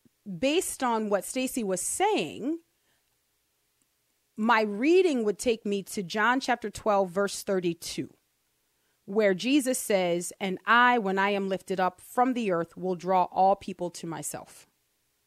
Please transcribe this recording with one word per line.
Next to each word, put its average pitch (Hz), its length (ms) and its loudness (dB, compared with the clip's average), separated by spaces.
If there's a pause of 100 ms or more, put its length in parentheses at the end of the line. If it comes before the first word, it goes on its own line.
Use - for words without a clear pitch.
(380)
based 294 440 -2
on 226 280 0
what 196 140 0
Stacy 254 380 -4
was 190 180 -2
saying, 311 800 -2 (1800)
my 220 260 2
reading 269 640 2
would 208 140 -2
take 226 260 -2
me 202 200 -2
to - 180 -6
John 214 380 0
chapter 233 300 -2
twelve, 196 400 0
verse 202 320 -4
thirty-two, 175 680 -4 (960)
where 202 280 2
Jesus 247 440 0
says, 180 600 0
"And 185 260 -4
I, 240 320 6
when 196 200 -2
I 196 120 2
am 196 180 -2
lifted 185 320 -4
up 185 200 -2
from 254 340 0
the 226 160 -2
earth, 170 260 -2
will 180 200 -4
draw 180 280 2
all 190 320 4
people 180 340 -8
to - 160 -12
myself." 147 600 -10 (600)